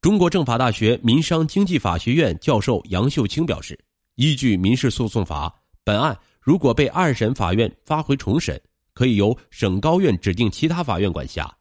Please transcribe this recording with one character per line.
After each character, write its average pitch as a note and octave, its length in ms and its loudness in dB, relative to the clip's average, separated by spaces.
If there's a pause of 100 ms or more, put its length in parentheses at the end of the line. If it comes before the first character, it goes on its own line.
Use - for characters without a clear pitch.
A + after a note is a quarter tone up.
中 G3+ 160 4
国 F3+ 140 4
政 E3+ 140 0
法 A#2 120 0
大 B2 140 2
学 A2 320 2
民 A#2+ 200 4
商 D#3+ 240 0
经 G3 200 0
济 F3 120 -2
法 E2+ 200 -2
学 A#2 140 -2
院 C3 260 2
教 B2+ 200 0
授 G#2 300 0
杨 G2+ 220 0
秀 B2+ 160 -2
清 D#3 180 -2
表 - 160 -4
示， - 180 -14 (360)
依 C#3+ 200 2
据 B2+ 220 2
民 F#2+ 180 2
事 B2+ 160 0
诉 A#2 160 -4
讼 G#2 180 -2
法， D2+ 380 -8 (220)
本 G#2+ 160 0
案 C#3+ 180 -2 (220)
如 F3+ 180 2
果 C3+ 140 2
被 C3+ 140 2
二 F3 260 0
审 A#2 220 0
法 F2+ 180 -2
院 G#2+ 180 0 (140)
发 D#3 160 -2
回 C#3+ 160 -2
重 C3+ 240 -2
审， - 180 -6 (360)
可 B2+ 100 2
以 B2 120 4
由 G#2 200 2 (140)
省 F#2+ 280 -2
高 D#3+ 220 0
院 B2+ 180 2
指 F#2 160 -2
定 G#2+ 160 0
其 - 160 -4
他 E3+ 160 -2
法 A2 160 -4
院 F#2+ 140 0
管 C#2+ 160 -8
辖。 - 320 -8